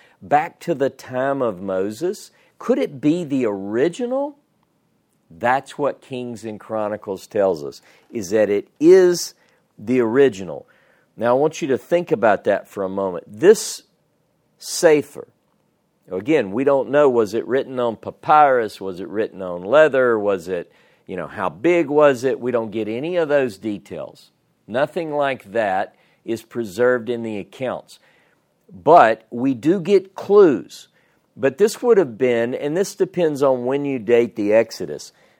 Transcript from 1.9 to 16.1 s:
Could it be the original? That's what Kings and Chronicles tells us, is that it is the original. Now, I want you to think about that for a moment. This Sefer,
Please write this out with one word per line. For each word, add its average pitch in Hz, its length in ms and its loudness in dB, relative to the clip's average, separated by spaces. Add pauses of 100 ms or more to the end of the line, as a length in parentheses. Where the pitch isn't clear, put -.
Could 254 200 -2
it 147 220 -6
be 160 240 0
the 131 220 -2
original? 170 920 -4 (920)
That's 120 460 -2
what 139 240 -4
Kings 120 440 -12
and 107 160 -12
Chronicles 107 640 -8
tells 92 380 0
us, 69 180 -14 (280)
is 98 200 -8
that 107 180 2
it 101 200 -2 (100)
is 180 560 4 (440)
the 120 220 -2
original. 110 640 0 (500)
Now, 120 200 0
I - 20 2
want 151 220 -2
you 156 80 -6
to 127 100 0
think 175 320 -4
about 107 340 2
that 101 220 -2
for - 160 -10
a 95 60 -4
moment. 95 380 -6
This 135 560 2 (760)
Sefer, - 680 0 (840)